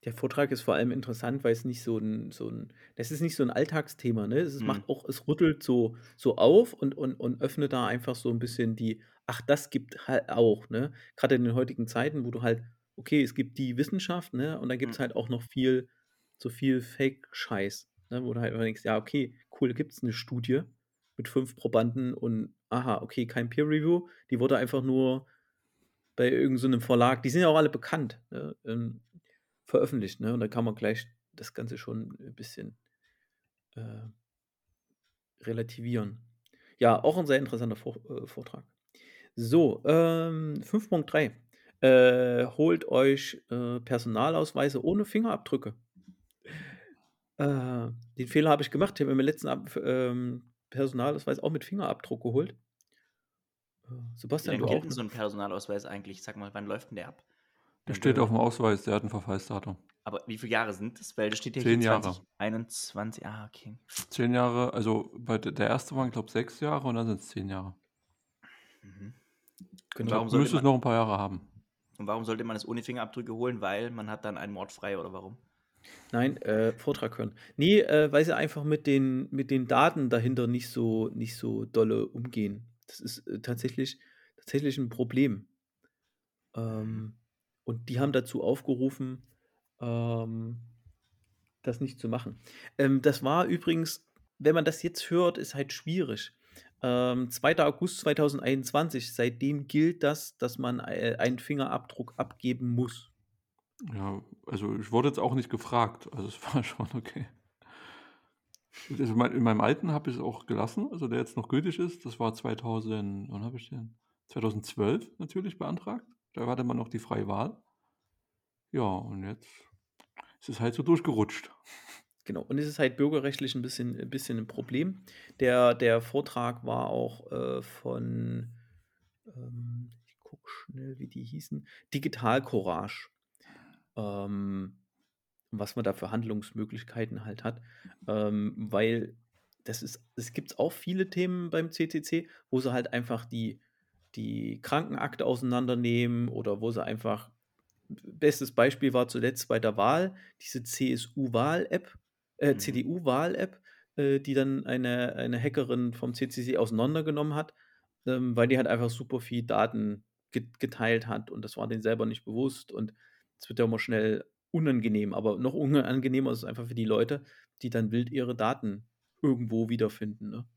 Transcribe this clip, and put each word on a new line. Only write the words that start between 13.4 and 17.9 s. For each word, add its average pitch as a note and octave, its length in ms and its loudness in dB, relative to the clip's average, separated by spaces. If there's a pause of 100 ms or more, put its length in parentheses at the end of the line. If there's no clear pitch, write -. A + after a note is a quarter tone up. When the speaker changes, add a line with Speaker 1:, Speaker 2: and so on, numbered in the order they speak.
Speaker 1:
die B2 180 -2
Wissenschaft, F3 560 -2
ne? C#3+ 260 -2
Und B2 120 -4
dann B2+ 80 -2
gibt's A#2 200 -4
Speaker 2:
Mhm. - 20 -4
Speaker 1:
halt B2 140 -2
auch A#2 140 -2
noch A#2+ 140 -2
viel, B2+ 460 2 (500)
so - 100 -8
viel B2+ 320 2
Fake-Scheiß, - 1120 -4 (180)